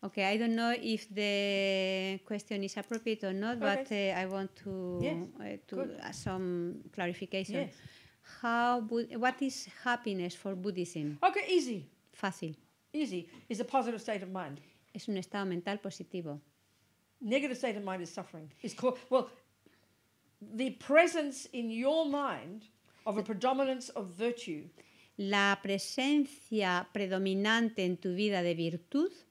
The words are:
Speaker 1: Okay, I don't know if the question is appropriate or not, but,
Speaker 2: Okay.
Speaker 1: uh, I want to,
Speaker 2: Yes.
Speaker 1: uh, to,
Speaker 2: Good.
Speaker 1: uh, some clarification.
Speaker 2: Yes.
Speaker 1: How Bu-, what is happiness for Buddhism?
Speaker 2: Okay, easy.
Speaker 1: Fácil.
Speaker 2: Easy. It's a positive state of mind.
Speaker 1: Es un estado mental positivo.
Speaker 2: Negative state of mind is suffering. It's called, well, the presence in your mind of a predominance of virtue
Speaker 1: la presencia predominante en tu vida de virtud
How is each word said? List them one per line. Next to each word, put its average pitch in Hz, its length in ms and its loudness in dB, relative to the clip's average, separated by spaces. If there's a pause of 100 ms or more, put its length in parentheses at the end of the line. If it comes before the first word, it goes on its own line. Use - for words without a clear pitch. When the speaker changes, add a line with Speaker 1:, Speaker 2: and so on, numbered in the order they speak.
Speaker 1:
Okay, 196 220 0
I 208 140 4
don't 226 160 4
know 233 180 2
if 226 420 -2
the 196 1080 2
question 202 400 -4
is 196 140 -6
appropriate 220 480 -2
or 190 80 -2
not, 220 260 -2
but, 202 200 4
Speaker 2:
Okay. 202 300 0
Speaker 1:
uh, 180 120 0
I - 20 0
want 190 300 -4 (100)
to, 185 380 -4
Speaker 2:
Yes. 320 260 -2 (100)
Speaker 1:
uh, - 280 -8
to, - 100 -8
Speaker 2:
Good. - 240 -6
Speaker 1:
uh, - 140 -10
some 180 600 -2 (160)
clarification. 190 760 -4
Speaker 2:
Yes. 151 80 -12 (680)
Speaker 1:
How 240 400 2
Bu-, 233 380 -2
what 254 240 2
is 269 240 -4 (180)
happiness 202 500 0
for 196 220 -6
Buddhism? 175 680 -4
Speaker 2:
Okay, 392 280 4
easy. 254 400 2 (240)
Speaker 1:
Fácil. 175 420 -4 (380)
Speaker 2:
Easy. 196 340 -2 (220)
It's 214 100 -4
a 240 60 -2
positive 240 340 0
state 214 220 -4
of 185 80 -10
mind. 160 320 -8 (320)
Speaker 1:
Es 196 120 -10
un 202 120 -2
estado 196 260 -4
mental 185 340 -2
positivo. 165 640 -8 (800)
Speaker 2:
Negative 262 340 0
state 240 220 -2
of 208 80 -8
mind 185 180 -4
is 165 60 -8
suffering. 160 420 -12 (120)
It's 147 100 -6
called, 170 260 0 (120)
well, 254 180 4 (1120)
the 220 300 -2
presence 302 840 4
in 233 180 -2
your 277 380 4
mind 214 540 -2 (420)
of 208 140 0
a 214 40 0
predominance 254 680 0
of 214 160 -6 (100)
virtue 190 540 -4 (500)
Speaker 1:
la 202 420 4
presencia 208 1300 2
predominante 196 920 2
en 180 140 2
tu 180 160 -2
vida 196 280 2
de 175 120 4
virtud 170 560 0 (200)